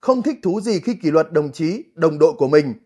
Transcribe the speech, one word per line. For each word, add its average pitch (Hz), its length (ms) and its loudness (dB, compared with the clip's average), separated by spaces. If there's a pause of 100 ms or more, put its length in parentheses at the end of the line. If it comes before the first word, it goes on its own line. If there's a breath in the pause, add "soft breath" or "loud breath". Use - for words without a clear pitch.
không 254 200 0
thích 269 220 -4
thú 196 180 -2
gì 202 180 -2
khi 240 140 -4
kỷ 165 180 -2
luật 160 200 2
đồng 151 200 -2
chí, 170 320 -6 (120)
đồng 160 240 0
đội 156 140 4
của 135 140 -2
mình 147 260 2 (120)